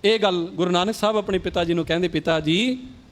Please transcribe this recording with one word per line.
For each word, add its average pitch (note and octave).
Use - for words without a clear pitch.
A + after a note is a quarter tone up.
ਇਹ G#3+
ਗੱਲ F3+
ਗੁਰੂ F3+
ਨਾਨਕ F#3
ਸਾਹਿਬ G#3+
ਆਪਣੇ G3
ਪਿਤਾ F3
ਜੀ E3+
ਨੂੰ E3+
ਕਹਿੰਦੇ, E3+
"ਪਿਤਾ D#3+
ਜੀ G3